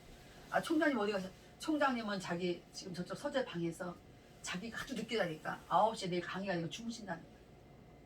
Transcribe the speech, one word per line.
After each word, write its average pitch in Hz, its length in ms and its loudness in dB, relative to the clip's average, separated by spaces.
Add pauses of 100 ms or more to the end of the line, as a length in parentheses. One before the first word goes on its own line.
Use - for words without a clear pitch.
(500)
"아, - 100 4
총장님 302 380 4
어디 202 140 2
가셨-, 185 180 -2 (300)
총장님은 247 600 2
자기 175 420 0 (100)
지금 - 220 -10
저쪽 180 220 -6
서재 277 280 0
방에서 170 520 -4 (460)
자기가 226 380 -6
하도 - 140 -6
늦게 220 220 -2
자니까 160 520 -2
아홉 202 280 8
시 190 140 -2
내일 175 120 2
강의가 190 320 -2
아니고 165 140 0
주무신다는 208 540 -6
거예요." - 140 -20 (680)